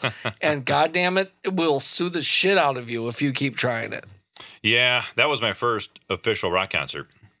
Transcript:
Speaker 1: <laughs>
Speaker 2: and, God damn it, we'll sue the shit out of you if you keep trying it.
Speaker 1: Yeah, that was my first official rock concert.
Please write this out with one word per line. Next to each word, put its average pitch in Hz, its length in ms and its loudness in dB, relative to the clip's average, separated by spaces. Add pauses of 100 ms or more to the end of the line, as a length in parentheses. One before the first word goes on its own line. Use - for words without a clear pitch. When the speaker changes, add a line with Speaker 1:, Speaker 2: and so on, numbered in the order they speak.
(200)
Speaker 1:
<laughs> - 220 -8
Speaker 2:
and, 151 240 0
God 147 260 2
damn 180 240 0
it, 190 160 0 (180)
we'll 165 300 2
sue 175 300 -2
the 165 120 -4
shit 190 360 2
out 143 180 2
of 120 140 -8
you 117 180 -4
if 117 140 -4
you 143 100 2
keep 135 240 -2
trying 117 380 -2
it. - 100 -10 (580)
Speaker 1:
Yeah, 120 420 4 (120)
that 127 140 4
was 135 100 0
my 110 140 0
first 113 460 -2 (100)
official 98 400 -2
rock 92 200 2
concert. 76 380 -6 (320)